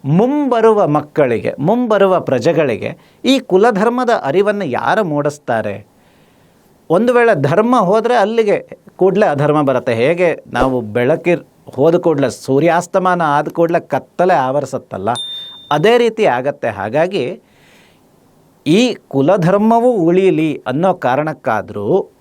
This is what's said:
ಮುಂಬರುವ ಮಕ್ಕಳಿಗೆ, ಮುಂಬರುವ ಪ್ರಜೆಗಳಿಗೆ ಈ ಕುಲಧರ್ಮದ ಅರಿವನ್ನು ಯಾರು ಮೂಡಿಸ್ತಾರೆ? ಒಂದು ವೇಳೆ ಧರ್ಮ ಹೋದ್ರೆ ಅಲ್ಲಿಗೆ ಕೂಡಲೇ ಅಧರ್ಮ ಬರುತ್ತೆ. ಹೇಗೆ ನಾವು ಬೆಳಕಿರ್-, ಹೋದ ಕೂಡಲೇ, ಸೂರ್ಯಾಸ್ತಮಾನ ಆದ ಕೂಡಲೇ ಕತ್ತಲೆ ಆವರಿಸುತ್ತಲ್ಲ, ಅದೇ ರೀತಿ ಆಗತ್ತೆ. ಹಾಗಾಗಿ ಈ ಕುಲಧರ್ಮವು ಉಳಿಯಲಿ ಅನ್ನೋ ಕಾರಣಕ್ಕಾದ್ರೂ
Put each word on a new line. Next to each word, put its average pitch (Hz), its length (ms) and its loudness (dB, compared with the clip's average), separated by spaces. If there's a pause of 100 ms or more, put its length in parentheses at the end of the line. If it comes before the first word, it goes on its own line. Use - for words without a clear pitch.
ಮುಂಬರುವ 226 800 2
ಮಕ್ಕಳಿಗೆ, 143 720 -2
ಮುಂಬರುವ 196 600 2
ಪ್ರಜೆಗಳಿಗೆ 131 760 -2 (280)
ಈ 262 140 2
ಕುಲಧರ್ಮದ 233 680 0 (140)
ಅರಿವನ್ನು 202 420 0
ಯಾರು 139 380 -2
ಮೂಡಿಸ್ತಾರೆ? 135 840 -4 (1000)
ಒಂದು 226 240 0
ವೇಳೆ 233 280 2
ಧರ್ಮ 214 380 0
ಹೋದ್ರೆ 220 360 0
ಅಲ್ಲಿಗೆ 214 640 0 (180)
ಕೂಡಲೇ 190 300 2
ಅಧರ್ಮ 147 360 0
ಬರುತ್ತೆ. 127 340 0
ಹೇಗೆ 165 520 0
ನಾವು 127 340 -2
ಬೆಳಕಿರ್-, 123 960 -4
ಹೋದ 160 200 2
ಕೂಡಲೇ, 151 340 0
ಸೂರ್ಯಾಸ್ತಮಾನ 175 920 0
ಆದ 151 260 0
ಕೂಡಲೇ 165 320 0
ಕತ್ತಲೆ 175 540 -2
ಆವರಿಸುತ್ತಲ್ಲ, 131 760 -4 (600)
ಅದೇ 190 260 2
ರೀತಿ 220 280 0
ಆಗತ್ತೆ. 131 440 -2
ಹಾಗಾಗಿ 139 720 -4 (1300)
ಈ 214 300 2 (100)
ಕುಲಧರ್ಮವು 202 840 2
ಉಳಿಯಲಿ 175 760 0
ಅನ್ನೋ 170 260 0
ಕಾರಣಕ್ಕಾದ್ರೂ 123 1160 -2 (120)